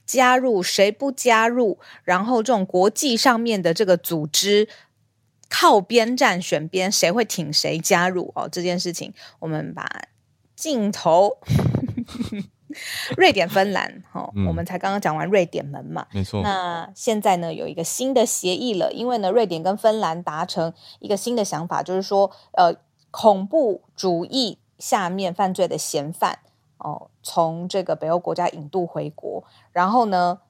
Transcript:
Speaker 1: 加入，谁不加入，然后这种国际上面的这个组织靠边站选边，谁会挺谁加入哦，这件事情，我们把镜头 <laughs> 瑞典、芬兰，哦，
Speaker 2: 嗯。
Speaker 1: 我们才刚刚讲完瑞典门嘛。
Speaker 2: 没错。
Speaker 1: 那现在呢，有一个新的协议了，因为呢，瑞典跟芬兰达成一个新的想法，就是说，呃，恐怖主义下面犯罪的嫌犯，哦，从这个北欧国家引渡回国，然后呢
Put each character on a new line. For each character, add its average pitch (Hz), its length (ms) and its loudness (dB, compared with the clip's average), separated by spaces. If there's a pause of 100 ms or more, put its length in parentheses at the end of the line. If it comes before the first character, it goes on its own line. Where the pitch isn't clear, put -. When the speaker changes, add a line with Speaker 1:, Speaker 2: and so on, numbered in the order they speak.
Speaker 1:
加 254 320 4
入， 247 240 2
谁 202 300 2
不 277 180 -4
加 233 380 4
入， 240 320 0 (240)
然 185 200 2
后 233 200 2
这 254 80 0
种 196 140 2
国 185 240 2
际 240 260 0
上 233 240 2
面 226 220 -2
的 170 120 2
这 202 120 -2
个 185 100 4
组 165 320 -2
织 208 400 2 (800)
靠 285 320 4
边 226 380 2
站 208 240 2
选 160 260 -2
边， 185 240 -2
谁 170 180 2
会 233 140 2
挺 156 300 -6
谁 151 240 0
加 175 320 2
入 180 260 -4
哦， - 160 -6
这 180 120 -6
件 180 140 0
事 180 140 -4
情， - 220 -10 (240)
我 165 100 -10
们 156 280 -6
把 - 120 -10 (680)
镜 233 360 -2
头 - 460 4 (840)
<laughs> - 920 -10
瑞 349 160 6
典、 190 160 2
芬 196 240 2
兰， - 320 -6 (100)
哦， - 220 -10
Speaker 2:
嗯。 - 120 2
Speaker 1:
我 175 40 0
们 165 140 -2
才 180 140 -6
刚 196 100 -2
刚 196 100 -2
讲 160 160 0
完 156 140 -4
瑞 190 160 4
典 160 180 -6
门 139 220 -12
嘛。 160 260 -10
Speaker 2:
没 98 120 -2
错。 101 180 -4
Speaker 1:
那 180 540 -2
现 214 260 -2
在 196 160 4
呢， 165 160 -4
有 160 140 -8
一 156 80 -10
个 165 80 -4
新 254 280 -4
的 247 140 4
协 185 300 -2
议 240 180 -2
了， 170 180 0
因 233 160 -6
为 247 120 -2
呢， 190 100 0
瑞 226 160 2
典 170 160 -4
跟 185 160 0
芬 220 220 2
兰 175 240 -2
达 160 200 -6
成 165 300 -4 (260)
一 214 80 -12
个 202 80 0
新 240 200 -4
的 214 100 0
想 165 220 -4
法， 147 160 -2
就 175 100 -6
是 190 80 0
说， 196 300 2 (220)
呃， 175 220 4 (360)
恐 196 360 2
怖 247 360 2 (120)
主 175 300 0
义 240 320 -2 (220)
下 196 300 -2
面 190 240 -4
犯 190 200 0
罪 180 140 0
的 156 100 -4
嫌 151 340 -4
犯， - 280 -2 (400)
哦， - 320 -12 (100)
从 170 480 -2
这 190 140 -2
个 170 120 -4
北 156 140 -4
欧 175 100 0
国 170 140 -6
家 175 160 -2
引 151 180 -10
渡 175 180 -4
回 151 260 -8
国， - 340 -12 (260)
然 180 180 2
后 233 180 4
呢 180 320 2 (100)